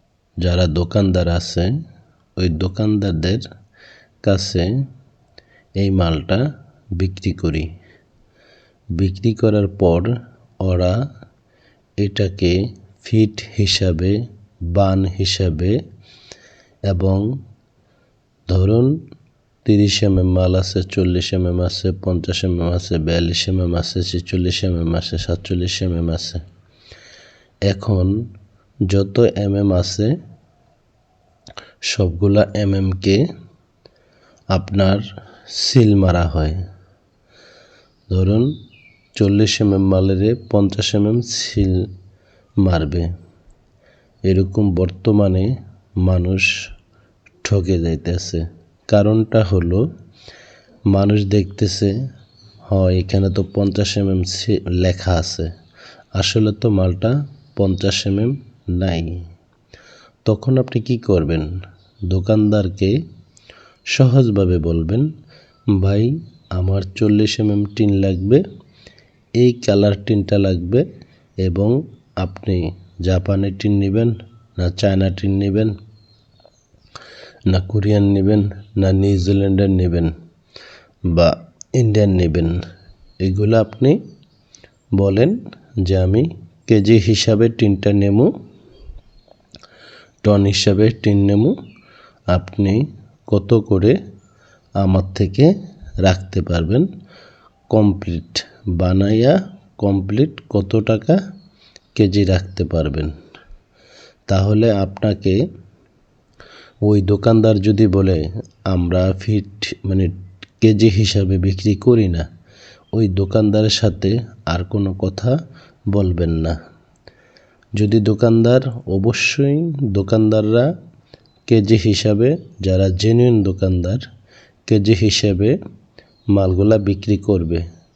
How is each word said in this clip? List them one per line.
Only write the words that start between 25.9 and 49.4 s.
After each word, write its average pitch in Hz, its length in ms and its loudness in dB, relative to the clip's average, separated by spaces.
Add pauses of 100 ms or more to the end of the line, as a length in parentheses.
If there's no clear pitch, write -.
এম 82 160 -2
আছে। 82 280 -8 (1200)
এখন 98 640 0 (600)
যত 98 340 0
এম 101 340 0
এম 101 180 0
আছে, 104 440 -2 (1600)
সবগুলা 101 760 0
এম 101 200 -2
এম 95 180 -2
কে 98 340 0 (1200)
আপনার 95 500 0 (500)
সিল 110 460 2
মারা 90 280 2
হয়। 82 420 -2 (1500)
ধরুন, 104 440 2 (600)
চল্লিশ 101 460 2
এম 104 140 2
এম 98 140 2
মালেরে 95 460 2 (160)
পঞ্চাশ 101 440 0
এম 104 120 2
এম 113 140 0
সিল 95 640 -2 (760)
মারবে। 85 500 0 (1120)
এরকম 95 520 0
বর্তমানে 95 840 0 (400)
মানুষ 92 720 0 (760)
ঠকে 92 360 0
যাইতেছে। 82 840 -6 (260)
কারণটা 110 560 2